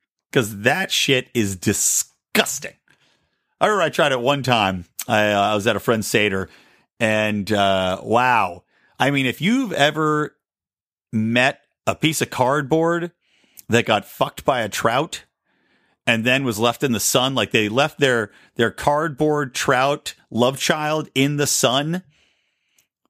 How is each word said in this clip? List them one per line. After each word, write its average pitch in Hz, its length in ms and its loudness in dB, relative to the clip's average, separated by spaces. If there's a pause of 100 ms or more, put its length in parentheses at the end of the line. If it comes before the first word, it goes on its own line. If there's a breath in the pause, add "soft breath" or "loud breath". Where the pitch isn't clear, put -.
(320)
'Cause 110 280 0
that 147 320 0
shit - 420 0
is 101 220 0
disgusting. - 1160 -4 (880)
I - 60 2
remember 202 180 2
I 156 60 0
tried 147 220 2
it 127 80 0
one 135 240 0
time. 98 420 0 (220)
I, 107 240 2
uh, 101 100 2
I 107 140 2
was 101 100 -2
at 110 100 2
a 98 40 -2
friend's 110 260 0
Seder, 95 440 0 (500 soft breath)
and, 107 520 0
uh, 95 520 2
wow. 110 600 0 (360)
I 127 120 2
mean, 139 140 0
if 120 160 -4
you've 226 320 0
ever 151 640 0 (760)
met 117 500 0 (260)
a - 80 0
piece 156 260 -2
of 131 80 -4
cardboard 160 840 0 (580 soft breath)
that 113 160 4
got 104 200 2
fucked - 400 -4
by 131 160 0
a 110 80 -2
trout 127 540 -2 (840)
and 113 200 0
then 131 180 0
was 110 160 -2
left 117 240 0
in 139 80 0
the 110 80 -2
sun, 131 340 0
like, 113 160 0
they 107 180 2
left 131 320 -2
their, 123 320 2 (240 soft breath)
their 117 160 2
cardboard 147 840 -2
trout 139 580 0 (160 soft breath)
love 123 300 0
child 156 560 -2
in 143 220 0
the 143 100 0
sun 143 560 0 (1080)